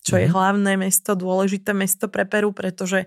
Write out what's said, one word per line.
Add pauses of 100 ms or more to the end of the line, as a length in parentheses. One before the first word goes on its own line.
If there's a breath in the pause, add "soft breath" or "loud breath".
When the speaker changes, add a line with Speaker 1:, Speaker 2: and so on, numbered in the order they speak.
Speaker 1:
čo
je
Speaker 2:
Mhm.
Speaker 1:
hlavné
mesto,
dôležité
mesto
pre
Peru,
pretože